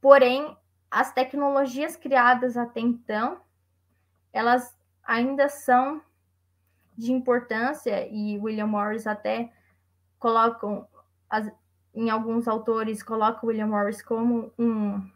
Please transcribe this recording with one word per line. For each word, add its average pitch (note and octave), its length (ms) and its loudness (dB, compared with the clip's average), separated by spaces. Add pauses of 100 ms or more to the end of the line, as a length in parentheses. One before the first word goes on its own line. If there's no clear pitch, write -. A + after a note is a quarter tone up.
Porém, C#4 560 6 (340)
as B3+ 220 0
tecnologias C#4 840 -2
criadas B3 600 2
até A#3 240 -6
então, A#3 600 -4 (920)
elas A#3+ 440 0 (260)
ainda C4+ 460 0
são C#4 540 0 (960)
de A#3 160 -2
importância, A#3+ 960 -2
e G#3 300 -6
William G#3+ 280 -4
Morris G#3+ 400 -4
até A3 440 -4 (680)
colocam, A3+ 680 0 (440)
as, G#3+ 200 -4 (440)
em A3+ 160 -2
alguns A3+ 360 -2
autores, A3 560 -4
coloca A3 440 -2
William G#3+ 220 -2
Morris G#3 340 -2
como A#3 560 -2
um G#3 580 -2